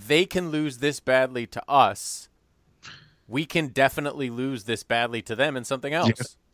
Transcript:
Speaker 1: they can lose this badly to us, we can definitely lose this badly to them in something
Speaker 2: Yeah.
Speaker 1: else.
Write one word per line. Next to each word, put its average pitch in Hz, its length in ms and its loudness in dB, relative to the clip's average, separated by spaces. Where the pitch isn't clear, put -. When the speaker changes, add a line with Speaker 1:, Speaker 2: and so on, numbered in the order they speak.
Speaker 1:
they 160 180 6
can 180 260 -4
lose 151 280 -2
this 139 200 -2
badly 127 480 2
to - 220 -10
us, 117 600 2
we 143 180 -2
can 156 240 -2
definitely 139 600 0
lose 120 360 -6
this 117 180 -4
badly 117 400 0
to 113 120 -6
them 135 220 0
in 120 80 -6
something 139 280 -4
Speaker 2:
Yeah. 165 80 0
Speaker 1:
else. 120 360 -2